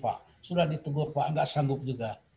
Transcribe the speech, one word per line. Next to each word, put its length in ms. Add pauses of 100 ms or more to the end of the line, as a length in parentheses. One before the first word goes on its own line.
Pak, 400
sudah 240
ditegur 480
Pak, 180
nggak 160
sanggup 380
juga." 320 (180)